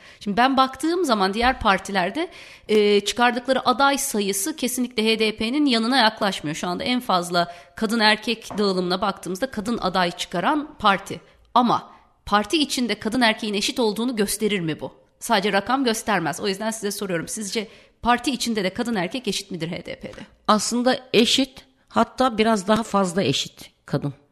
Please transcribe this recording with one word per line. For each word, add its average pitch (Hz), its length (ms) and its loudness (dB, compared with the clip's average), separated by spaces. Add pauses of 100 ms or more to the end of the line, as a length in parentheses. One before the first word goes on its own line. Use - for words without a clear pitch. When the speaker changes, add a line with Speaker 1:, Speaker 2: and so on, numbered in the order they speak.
(200)
Speaker 1:
Şimdi 202 160 -4
ben 254 200 4
baktığım 311 480 2
zaman 202 300 2
diğer 247 260 0
partilerde, 196 680 0 (400)
e, 208 320 6
çıkardıkları 247 680 0
aday 277 300 4
sayısı 208 580 -2
kesinlikle 240 480 -2
H 220 140 2
D 214 180 0
P'nin 254 300 0
yanına 233 300 2
yaklaşmıyor. 214 600 0
Şu 185 120 -4
anda 175 160 -4
en 247 160 0
fazla 175 520 0 (240)
kadın 220 240 0
erkek 214 580 0
dağılımına 185 420 0
baktığımızda 190 500 -4
kadın 214 280 -6
aday 180 320 0
çıkaran 254 680 -2
parti. 196 420 0 (340)
Ama 233 360 2 (360)
parti 208 360 2
içinde 240 320 -2
kadın 220 260 -2
erkeğin 220 340 2
eşit 226 260 -2
olduğunu 226 360 0
gösterir 202 440 0
mi 156 200 -4
bu? 131 120 -10 (260)
Sadece 208 340 0
rakam 240 320 0
göstermez. 214 560 0
O 202 80 -2
yüzden 208 220 -4
size 208 200 -6
soruyorum. 185 380 -4
Sizce 208 400 -6 (340)
parti 240 280 2
içinde 220 340 -2
de 185 60 0
kadın 233 240 -4
erkek 208 340 -4
eşit - 220 -4
midir 165 180 -6
H 175 180 -10
D - 140 -12
P'de? - 200 -14 (280)
Speaker 2:
Aslında 240 500 2 (140)
eşit, 240 520 2 (240)
hatta 226 500 0
biraz 214 300 2
daha 220 140 2
fazla 190 400 0
eşit - 480 -4 (160)
kadın. 143 280 -4 (180)